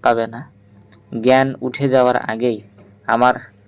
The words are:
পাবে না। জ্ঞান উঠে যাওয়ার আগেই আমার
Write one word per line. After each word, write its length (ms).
পাবে 240
না। 240
জ্ঞান 380
উঠে 280
যাওয়ার 280
আগেই 440
আমার 280